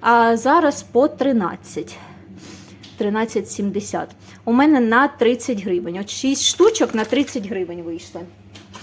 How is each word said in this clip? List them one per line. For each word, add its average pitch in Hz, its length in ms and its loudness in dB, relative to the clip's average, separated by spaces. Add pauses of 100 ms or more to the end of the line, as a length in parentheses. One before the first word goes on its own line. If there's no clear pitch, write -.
А 233 340 4
зараз 285 460 2
по 269 240 2
тринадцять. - 880 -2 (1000)
Тринадцять 214 540 -2
сімдесят. 196 580 -6 (360)
У 226 80 0
мене 277 260 4
на 240 280 4
тридцять 240 560 0
гривень. 180 360 -4
От 202 100 -10
шість 269 340 -2
штучок - 520 2
на 220 100 -2
тридцять 262 420 -2
гривень 175 340 -8
вийшли. 170 400 -12 (600)